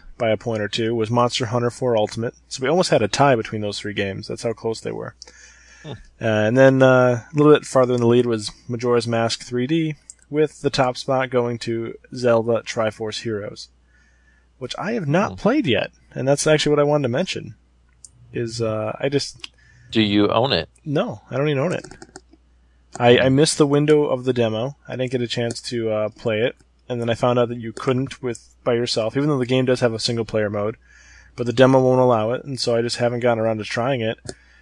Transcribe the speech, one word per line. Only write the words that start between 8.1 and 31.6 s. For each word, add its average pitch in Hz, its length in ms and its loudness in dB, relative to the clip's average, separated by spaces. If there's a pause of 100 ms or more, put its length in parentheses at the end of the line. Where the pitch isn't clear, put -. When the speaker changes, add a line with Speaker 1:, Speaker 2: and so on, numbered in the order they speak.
Speaker 1:
was 110 220 -4 (200)
Majora's 120 400 0
Mask 113 340 -2
three 123 240 -4
D, 160 280 -2 (340)
with 147 320 -2
the 143 80 0
top 127 260 0
spot 131 340 -2
going 120 300 -2
to 117 360 -6 (180)
Zelda 117 480 2
Triforce 110 600 -6
Heroes, 107 480 -10 (880)
which 127 200 -10
I 196 160 -6
have 196 140 -4
not 175 240 0
Speaker 2:
Hmm. 95 40 -14
Speaker 1:
played 233 320 0
yet. 107 240 0 (220)
And 131 140 -4
that's 143 200 2
actually 151 240 4
what 147 80 4
I 147 40 6
wanted 147 200 2
to 123 60 2
mention, 120 460 -4 (800)
is, 117 280 -6
uh, 107 380 -4
I 143 100 -2
just - 400 -6 (420)
Speaker 2:
Do 113 100 2
you 104 280 4
own 123 220 2
it? 85 160 -2 (160)
Speaker 1:
No, 156 460 -4
I 123 80 -6
don't 143 120 0
even 139 140 -2
own 175 100 -2
it. - 120 -8 (1120)
I, 120 220 6
I 131 100 4
missed 139 280 2
the 151 100 4
window 147 380 4
of 127 200 -2
the 127 80 0
demo. 117 420 -2 (120)
I 127 80 -8
didn't 127 160 -6
get 123 100 -2
a 120 60 -4
chance 117 360 -6
to, 117 280 -6
uh, 107 180 -2
play 107 320 -4
it. 127 140 -2 (320)
And 120 140 -6
then 117 80 -4
I 113 60 0
found 123 240 2
out 120 100 2
that 120 80 -8
you 113 160 -10
couldn't 131 480 -4
with, - 320 -8 (100)
by 123 120 0
yourself, 120 420 -2
even 143 100 0
though 147 120 0
the 127 60 0
game 127 200 2
does 127 140 2
have 120 140 0
a 110 60 -6
single 117 240 -2
player 107 280 -2
mode, 104 260 -4 (580)
but 120 120 -6
the 120 60 -4
demo 131 280 6